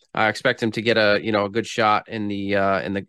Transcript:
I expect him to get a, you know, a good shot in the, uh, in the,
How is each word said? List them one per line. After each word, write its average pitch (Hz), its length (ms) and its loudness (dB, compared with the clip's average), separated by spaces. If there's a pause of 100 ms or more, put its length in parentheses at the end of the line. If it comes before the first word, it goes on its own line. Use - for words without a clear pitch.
(140)
I 110 140 2
expect 120 340 -2
him 113 100 0
to 113 100 -6
get 113 160 2
a, 104 260 4
you 110 80 -4
know, 101 140 2
a 101 40 -4
good 107 180 -4
shot 107 420 0
in 107 180 -6
the, 101 280 -2
uh, 98 260 2
in 82 120 -4
the, 98 160 -6